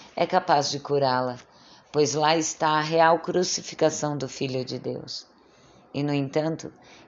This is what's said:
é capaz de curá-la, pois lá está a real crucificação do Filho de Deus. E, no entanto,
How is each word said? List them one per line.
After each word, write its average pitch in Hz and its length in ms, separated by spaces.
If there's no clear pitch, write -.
é 170 100
capaz 165 460
de 143 80
curá-la, 127 580
pois 143 240
lá 151 200
está 160 340
a 156 120
real 165 380
crucificação 156 1000
do 135 100
Filho 131 380
de 127 140
Deus. - 480
E, 139 80
no 147 100
entanto, 147 600